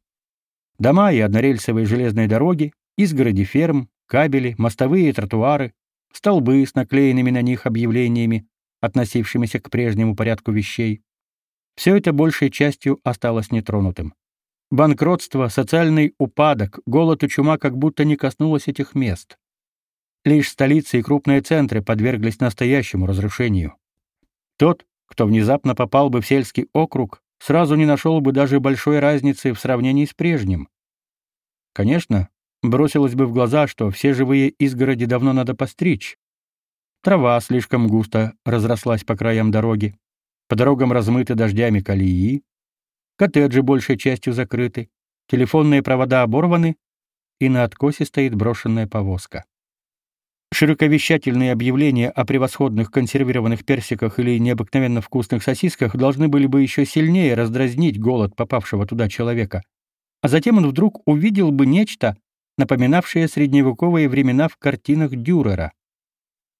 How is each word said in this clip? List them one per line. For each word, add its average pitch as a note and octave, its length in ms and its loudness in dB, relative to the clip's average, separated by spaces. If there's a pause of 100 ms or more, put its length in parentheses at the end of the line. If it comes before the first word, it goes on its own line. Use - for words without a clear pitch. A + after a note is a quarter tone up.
(800)
Дома E3+ 340 4
и B2 80 2
однорельсовые A2+ 680 0
железные A2+ 400 0
дороги, D3 460 0 (260)
изгороди C3 460 2
ферм, C#3+ 440 0 (180)
кабели, C3+ 520 0
мостовые C3+ 520 2
и - 20 0
тротуары, A#2 600 -2 (400)
столбы C3+ 540 2
с - 80 -8
наклеенными C3 560 0
на B2 120 0
них B2 220 -2
объявлениями, A#2 840 -2 (340)
относившимися A#2+ 800 -2
к - 100 -20
прежнему A2+ 460 -2
порядку A2+ 340 -4
вещей. G#2+ 520 -4 (720)
Все F#3+ 200 2
это G3 160 0
большей D3 380 0
частью C#3 540 -2
осталось A#2 480 -4
нетронутым. G2 600 -4 (580)
Банкротство, D3 760 0
социальный D#3 720 0
упадок, C#3+ 680 0
голод D#3 360 2
и D3 60 0
чума D3+ 300 0
как B2+ 200 -4
будто D3 260 0
не D3+ 120 2
коснулось D3 500 -2
этих C#3 280 -6
мест. B2 420 -4 (880)
Лишь D3 260 2
столицы C#3+ 480 0
и A#2 40 -2
крупные C#3 400 0
центры C3 400 -2
подверглись A2+ 580 -2
настоящему B2 680 -2
разрушению. G2 680 -2 (800)
Тот, E3+ 280 2 (220)
кто - 200 -2
внезапно A2+ 480 2
попал C3+ 360 2
бы B2 100 -2
в A2 60 -6
сельский C3 460 -2
округ, C3 500 -4 (160)
сразу D3+ 360 2
не D#3 120 4
нашел D3+ 340 0
бы C3+ 120 0
даже C#3 280 2
большой C3+ 400 0
разницы C#3 520 0
в A2 80 -10
сравнении C3 440 0
с C#3+ 100 -8
прежним. G#2 540 -2 (1080)
Конечно, G#2+ 540 0 (340)
бросилось C3+ 520 0
бы C3+ 120 0
в A#2 60 -4
глаза, B2+ 340 0
что A2 240 -4
все C3+ 240 0
живые C3+ 340 2
изгороди C3 580 -2
давно B2 260 0
надо B2+ 220 -2
постричь. C3+ 640 -4 (840)
Трава B2+ 380 2
слишком A#2+ 480 -2
густо A2 460 -2 (100)
разрослась A2+ 580 -2
по A2 140 -4
краям A2+ 340 0
дороги, G#2+ 480 -2 (500)
по - 60 -2
дорогам B2+ 380 2
размыты A#2+ 420 0
дождями A2 460 0
колеи, G2 640 0 (720)
коттеджи C#3+ 460 2
большей C3 360 0
частью B2+ 360 -2
закрыты, A#2 540 -6 (380)
телефонные C#3+ 560 2
провода B2+ 400 2
оборваны, E3 540 0 (640)
и C3 80 2
на B2+ 160 2
откосе C#3+ 400 -2
стоит C3 320 -2
брошенная A2+ 500 -2
повозка. G2 580 -6 (1120)
Широковещательные D3 960 2
объявления B2+ 600 0
о A#2+ 160 -2
превосходных B2+ 640 -2
консервированных B2 720 -2
персиках A#2 540 -4
или B2 200 0
необыкновенно A#2+ 640 -2
вкусных A#2 420 -4
сосисках C3+ 540 -2
должны C#3 320 0
были C#3+ 180 2
бы C3+ 160 2
еще C3+ 220 0
сильнее D#3+ 500 0
раздразнить A#2+ 640 -2
голод A2 380 -2
попавшего G#2+ 500 -4
туда A#2 220 -2
человека. A#2 540 -4 (580)
А C#3 80 0
затем E3 300 4
он E3 100 4
вдруг E3 380 0
увидел E3+ 440 2
бы C#3 160 2
нечто, C#3 500 0 (420)
напоминавшее C#3+ 720 0
средневековые C#3+ 800 2
времена C3+ 380 2
в - 120 -6
картинах C#3+ 580 -2
Дюрера. A#2 560 -2 (880)